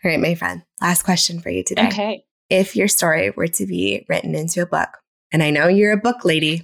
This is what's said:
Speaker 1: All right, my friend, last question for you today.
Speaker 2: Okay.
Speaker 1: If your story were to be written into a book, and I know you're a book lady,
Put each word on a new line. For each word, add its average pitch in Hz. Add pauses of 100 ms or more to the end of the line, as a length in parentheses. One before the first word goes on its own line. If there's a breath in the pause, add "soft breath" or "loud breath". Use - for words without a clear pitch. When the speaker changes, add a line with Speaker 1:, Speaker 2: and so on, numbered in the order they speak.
Speaker 1:
All 180
right, 160
my 170
friend, 175 (200)
last 175
question 170
for -
you -
today. -
Speaker 2:
Okay. 202 (260)
Speaker 1:
If 190
your 202
story 170
were 180
to 190
be 175
written 165
into 160
a 175
book, - (420)
and 160
I 151
know 147
you're 208
a 214
book 240
lady, 160